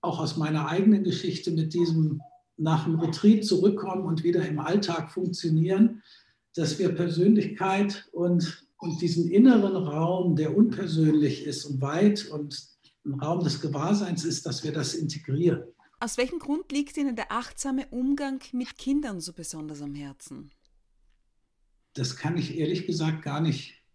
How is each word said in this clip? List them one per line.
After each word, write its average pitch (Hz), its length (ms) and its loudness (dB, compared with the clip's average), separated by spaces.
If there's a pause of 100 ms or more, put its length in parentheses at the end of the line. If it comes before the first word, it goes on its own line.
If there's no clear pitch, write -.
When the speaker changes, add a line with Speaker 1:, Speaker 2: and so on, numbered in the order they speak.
Speaker 1:
auch 170 180 -4
aus 151 160 -4
meiner 156 320 0
eigenen 196 360 4
Geschichte 175 480 -2
mit 160 220 -2
diesem 160 480 0 (360)
nach 160 260 0
dem 160 160 0
Retreat 208 460 4
zurückkommen 190 580 2
und 160 200 -2
wieder 175 240 2
im 151 120 -4
Alltag 165 520 -2
funktionieren, 180 920 2 (500)
dass 156 240 -2
wir 175 120 2
Persönlichkeit 190 1200 2
und, 170 560 0 (100)
und 165 240 -6
diesen 170 300 0
inneren 202 440 6
Raum, 165 600 0
der 156 200 0
unpersönlich 156 920 2
ist 143 200 -8
und 135 160 -4
weit 185 480 2
und 147 320 -10 (440)
ein 135 140 -4
Raum 165 240 -2
des - 180 -2
Gewahrseins 170 640 -2
ist, - 200 -4
dass 135 180 -6
wir 147 100 -4
das 147 200 -4
integrieren. 151 680 -2 (360)
Speaker 2:
Aus 233 180 -6
welchem 262 220 -2
Grund 302 320 -6
liegt 285 260 -2
Ihnen 277 180 -2
der 220 160 -8
achtsame 262 580 -4
Umgang 269 520 -2 (120)
mit 247 240 -6
Kindern 262 440 -2
so 165 120 -12
besonders 151 480 -10
am 143 140 -10
Herzen? 143 560 -14 (1400)
Speaker 1:
Das 135 220 -4
kann 170 220 -2
ich - 200 -4
ehrlich - 280 -2
gesagt 156 380 -2
gar 143 180 -4
nicht - 400 -4 (140)